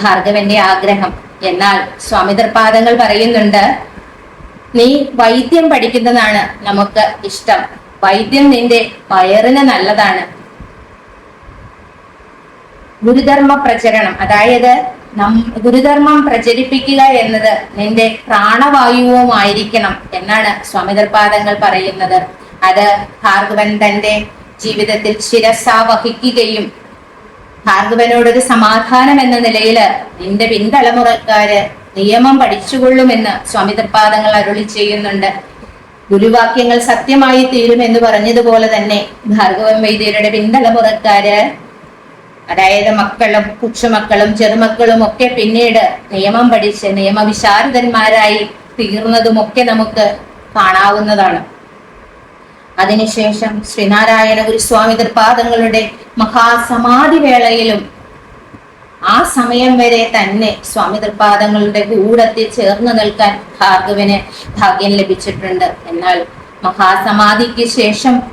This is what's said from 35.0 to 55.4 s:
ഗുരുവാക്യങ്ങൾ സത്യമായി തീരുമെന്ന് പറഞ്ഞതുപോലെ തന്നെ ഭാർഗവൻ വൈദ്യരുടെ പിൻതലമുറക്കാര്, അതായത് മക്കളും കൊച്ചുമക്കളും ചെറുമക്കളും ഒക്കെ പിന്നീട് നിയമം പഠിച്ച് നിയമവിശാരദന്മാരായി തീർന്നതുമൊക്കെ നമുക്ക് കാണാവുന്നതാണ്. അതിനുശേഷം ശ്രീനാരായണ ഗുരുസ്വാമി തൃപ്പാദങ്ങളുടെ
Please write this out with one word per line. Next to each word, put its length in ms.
ഗുരുവാക്യങ്ങൾ 680
സത്യമായി 680
തീരുമെന്ന് 540
പറഞ്ഞതുപോലെ 760
തന്നെ 300
ഭാർഗവൻ 540
വൈദ്യരുടെ 480
പിൻതലമുറക്കാര്, 1200
അതായത് 400
മക്കളും 540
കൊച്ചുമക്കളും 760
ചെറുമക്കളും 680
ഒക്കെ 200
പിന്നീട് 640
നിയമം 380
പഠിച്ച് 420
നിയമവിശാരദന്മാരായി 1600
തീർന്നതുമൊക്കെ 840
നമുക്ക് 520
കാണാവുന്നതാണ്. 880
അതിനുശേഷം 840
ശ്രീനാരായണ 680
ഗുരുസ്വാമി 520
തൃപ്പാദങ്ങളുടെ 960